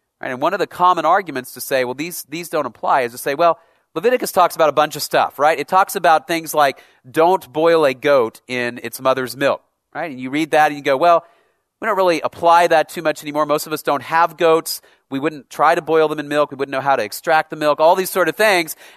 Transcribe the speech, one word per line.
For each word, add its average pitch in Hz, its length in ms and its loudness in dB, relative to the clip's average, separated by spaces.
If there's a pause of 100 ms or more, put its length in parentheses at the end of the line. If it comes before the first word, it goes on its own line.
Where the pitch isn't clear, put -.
(200)
Right? 131 120 -8
And 127 100 -8
one 165 100 0
of - 60 -4
the 165 80 -2
common 180 400 0
arguments 156 460 -2
to 123 100 -14
say, 131 220 -2
"Well, 123 100 -6
these, 160 340 -10
these 165 220 -12
don't 151 160 -4
apply," 143 360 -2
is 120 100 -4
to 123 60 -16
say, 139 160 -4
"Well, 165 240 2 (360)
Leviticus 240 380 -2
talks 170 220 2
about 160 140 2
a 143 40 0
bunch 151 220 0
of 147 80 -8
stuff," 123 360 -2
right? 147 200 2
It 147 80 -6
talks 190 300 0
about 165 300 2
things 165 260 -6
like, 143 300 0 (280)
"Don't 165 400 2
boil 160 360 2
a 131 80 2
goat 127 520 0
in 123 360 -6
its 117 180 -12
mother's 131 340 -2
milk," 135 280 -2 (320)
right? 160 160 -10
And 127 100 -14
you 127 80 -10
read 147 220 -4
that 151 160 4
and 147 100 -2
you 143 60 -14
go, 139 160 2
"Well, 170 260 4 (560)
we - 60 -6
don't 208 100 0
really 180 240 0
apply 170 460 2
that 160 240 2
too - 100 -12
much 156 220 -4
anymore. 151 240 -4
Most 147 200 -2
of 160 60 -8
us 156 100 -8
don't 139 200 -2
have 165 340 0
goats. 160 460 2 (260)
We 135 100 -6
wouldn't 156 300 -6
try 160 260 2
to 170 60 -4
boil 160 280 2
them 151 100 -6
in 143 100 -10
milk. 147 220 0
We 143 60 -14
wouldn't 135 160 -6
know 135 100 -4
how 139 140 2
to 120 60 -2
extract 156 460 -2
the 160 80 -10
milk," 151 240 0
all 160 140 4
these 185 160 -4
sort 175 180 0
of 156 80 -4
things. 190 400 0 (200)